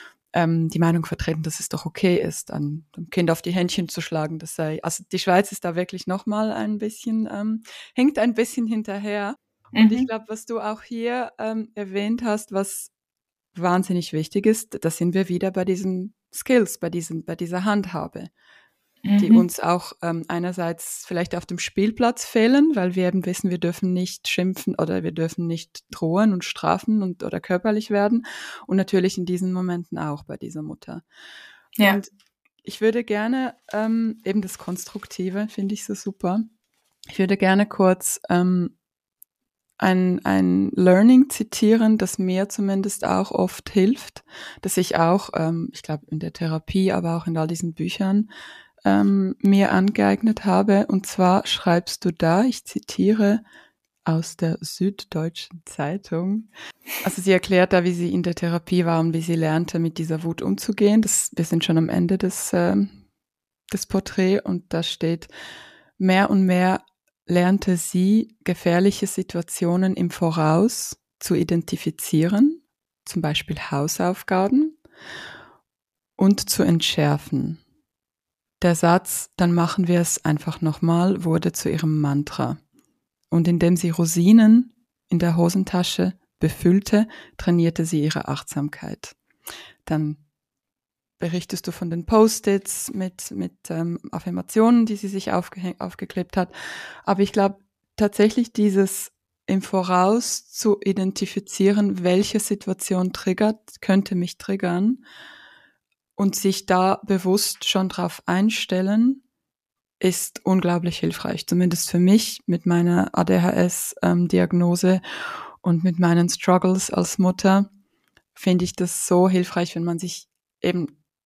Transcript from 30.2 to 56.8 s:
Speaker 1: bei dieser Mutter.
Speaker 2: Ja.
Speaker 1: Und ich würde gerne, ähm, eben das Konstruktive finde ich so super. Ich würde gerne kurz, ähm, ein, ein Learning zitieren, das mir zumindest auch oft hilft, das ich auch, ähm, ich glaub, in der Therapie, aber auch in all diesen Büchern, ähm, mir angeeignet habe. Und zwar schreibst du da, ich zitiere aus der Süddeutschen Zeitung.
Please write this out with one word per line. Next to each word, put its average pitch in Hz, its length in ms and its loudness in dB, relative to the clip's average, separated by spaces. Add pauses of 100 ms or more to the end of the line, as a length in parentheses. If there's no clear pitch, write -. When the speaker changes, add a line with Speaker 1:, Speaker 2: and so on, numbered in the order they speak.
Speaker 1:
bei - 140 -14
dieser 160 240 -12
Mutter. - 420 -14 (760)
Speaker 2:
Ja. 202 160 6
Speaker 1:
Und 202 180 -4 (520)
ich - 180 -10
würde 226 220 2
gerne, 233 520 -2 (160)
ähm, 220 540 -2
eben 190 160 0
das 190 160 -12
Konstruktive 185 880 -8
finde 202 260 -6
ich - 120 -10
so 202 100 -8
super. 196 480 -4 (680)
Ich - 100 -8
würde 190 180 2
gerne 196 300 4
kurz, 185 520 2 (100)
ähm, 180 480 2 (1000)
ein, 185 480 2
ein - 500 2
Learning 220 540 8
zitieren, 220 680 2
das 190 200 -4
mir 185 320 0
zumindest 196 560 -2
auch 185 260 0
oft - 380 -2
hilft, - 540 0 (380)
das - 160 -4
ich - 200 0
auch, 170 380 2
ähm, 165 360 -2
ich - 120 -18
glaub, 151 260 -6
in 156 100 -6
der 165 140 -8
Therapie, 170 580 -2
aber 170 240 -2
auch 165 120 -6
in 165 100 -2
all 156 100 0
diesen 165 260 -6
Büchern, 196 560 0 (560)
ähm, 190 540 2
mir 196 320 4
angeeignet 202 760 2
habe. 196 420 4
Und 196 180 0
zwar 185 400 2
schreibst - 600 -2
du 180 60 2
da, 170 320 2
ich 254 220 -2
zitiere 214 800 0 (600)
aus 165 340 -2
der 165 240 -2
Süddeutschen 165 1040 -6
Zeitung. 185 840 -6 (540)